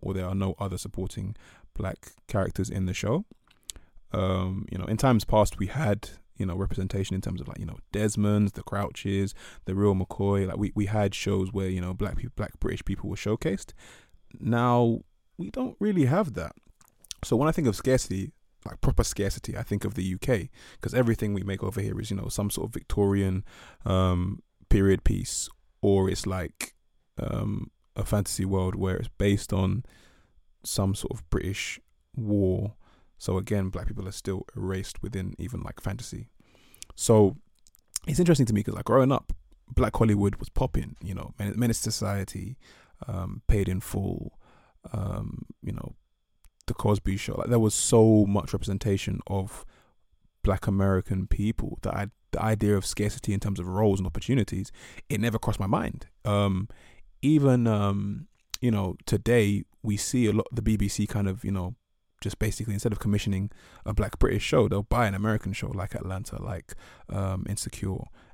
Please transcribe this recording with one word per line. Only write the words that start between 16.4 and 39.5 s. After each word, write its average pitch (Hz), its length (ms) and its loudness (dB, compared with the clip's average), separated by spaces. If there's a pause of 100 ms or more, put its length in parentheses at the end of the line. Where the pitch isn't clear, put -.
So - 120 0
when 143 140 4
I - 20 4
think 156 160 2
of 101 80 4
scarcity, 107 560 0 (320)
like, - 160 -14
proper - 240 4
scarcity, - 540 -4
I - 60 -4
think 101 220 -2
of 101 100 -4
the 92 80 -2
U 92 160 -2
K, 120 320 0 (280)
'cause 113 140 -6
everything 113 400 2
we 95 80 -2
make 98 220 -4
over 98 180 -2
here 104 180 -4
is, 104 120 -6
you 98 40 -4
know, - 120 -6
some 101 240 -2
sort - 180 -4
of 113 40 -12
Victorian, 98 720 0 (420)
um, 92 580 2 (260)
period 98 340 6
piece, - 460 -2 (320)
or 98 280 4
it's 92 180 -4
like, - 480 -6 (420)
um, 104 540 -4 (240)
a 104 100 -4
fantasy 95 400 0
world 95 300 0
where 95 220 0
it's - 200 -6
based 101 340 2
on 95 320 0 (800)
some 98 300 0
sort - 180 -4
of - 200 -10
British - 480 -4 (360)
war. 101 600 2 (420)
So - 200 -2
again, 95 320 -2
black 92 180 -6
people 101 200 -6
are 98 40 -10
still 95 340 -6 (100)
erased 95 460 -6
within 95 380 -6
even, - 220 -8
like, - 200 -12
fantasy. 107 480 -8 (640)
So 107 440 6 (680)
it's 147 140 2
interesting 165 260 6
to 107 80 2
me 104 80 4
'cause, - 140 -4
like, - 100 -8
growing 135 260 6
up, - 220 0 (400)